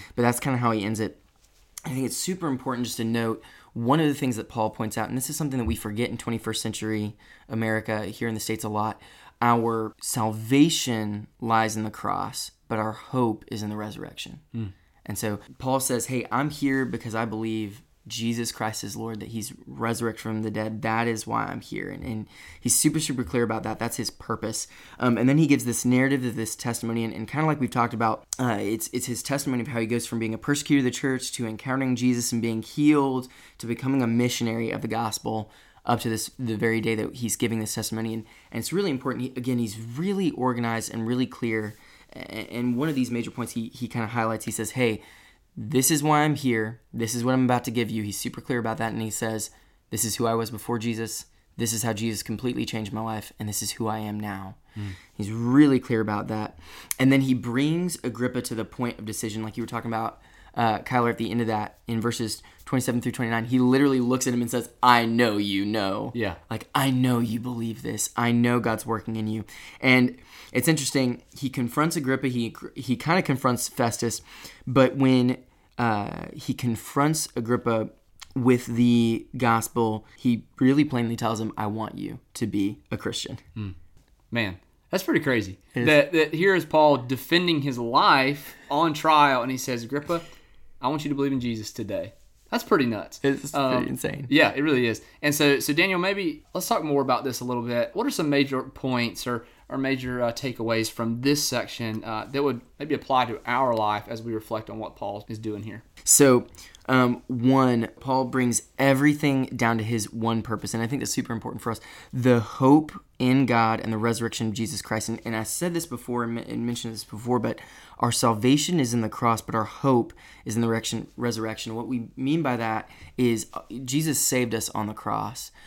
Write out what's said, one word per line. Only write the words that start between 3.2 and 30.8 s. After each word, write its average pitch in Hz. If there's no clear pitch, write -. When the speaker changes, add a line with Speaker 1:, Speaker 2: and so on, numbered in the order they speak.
Speaker 1:
one 120
of 156
the 143
things 127
that 110
Paul 110
points 110
out, 113
and 123
this 127
is 147
something 135
that 113
we 110
forget 107
in 117
twenty-first 113
century 107
America, 110
here 110
in 110
the 107
States 110
a 110
lot, 107
our 113
salvation 110
lies 113
in 110
the 107
cross, 98
but 113
our 110
hope 120
is 107
in 104
the 104
resurrection. -
Speaker 2:
Mm. 107
Speaker 1:
And 101
so 104
Paul 131
says, 120
"Hey, 127
I'm 139
here 135
because 117
I 113
believe 110
Jesus 113
Christ 110
is 101
Lord, 110
that -
he's 113
resurrected 117
from 110
the 110
dead. 110
That 113
is 113
why 113
I'm 90
here." 92
And, -
and 110
he's -
super, 156
super 127
clear 120
about 110
that. 107
That's 113
his 113
purpose. -
Um, 123
and 123
then 143
he 160
gives 131
this 117
narrative 127
of 113
this 110
testimony. 117
And, 110
and 110
kinda 156
like 151
we've 123
talked 120
about, 110
uh, 120
it's, 104
it's 120
his 120
testimony 135
of -
how 117
he 113
goes 117
from 117
being 113
a 110
persecutor 143
of 131